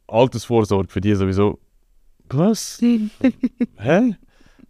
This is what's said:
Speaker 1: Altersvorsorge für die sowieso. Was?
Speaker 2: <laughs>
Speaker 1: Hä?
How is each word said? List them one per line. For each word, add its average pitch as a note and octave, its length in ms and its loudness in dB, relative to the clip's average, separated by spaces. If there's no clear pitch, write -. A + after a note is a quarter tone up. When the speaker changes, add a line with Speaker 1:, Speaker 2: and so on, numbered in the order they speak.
Speaker 1:
Altersvorsorge A2 800 0
für F#2+ 120 -6
die G#2 140 2
sowieso. F#2+ 440 0
Was? F#3 520 -2
Speaker 2:
<laughs> A#3 960 -2
Speaker 1:
Hä? F3 380 2